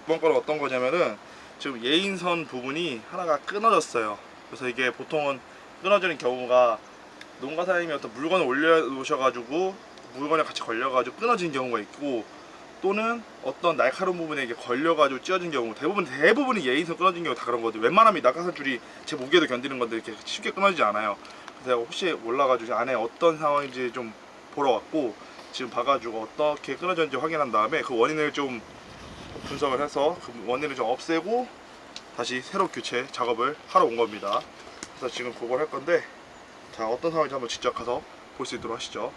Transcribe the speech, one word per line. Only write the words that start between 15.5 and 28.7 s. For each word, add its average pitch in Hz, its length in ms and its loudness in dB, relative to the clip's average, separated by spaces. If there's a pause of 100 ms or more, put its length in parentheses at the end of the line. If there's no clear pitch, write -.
경우, 117 240 0
대부분, 190 280 0
대부분이 185 640 4
예인선 156 300 0
끊어진 170 260 2
경우 135 120 -2
다 - 100 -10
그런 120 160 0
거거든요. 110 220 -4
웬만하면 190 360 6
이 - 40 -8
낙하산 160 320 2
줄이 135 260 -4 (240)
제 - 100 -8
무게도 147 320 4
견디는 131 300 -2
건데 113 200 -2
이렇게 107 180 -8 (100)
쉽게 - 260 -6
끊어지지 190 320 2
않아요. 104 320 2 (300)
그래서 - 200 -16
제가 127 120 2
혹시 156 340 -2
몰라가지고 123 640 2
안에 123 220 0
어떤 151 420 2
상황인지 139 560 0
좀 120 180 -8 (440)
보러 139 160 2
왔고, 113 440 0 (360)
지금 123 180 -6
봐가지고 117 640 -2
어떻게 147 420 0
끊어졌는지 165 420 0
확인한 151 340 0
다음에 110 300 2
그 123 140 -4
원인을 147 380 2
좀 131 280 -4 (880)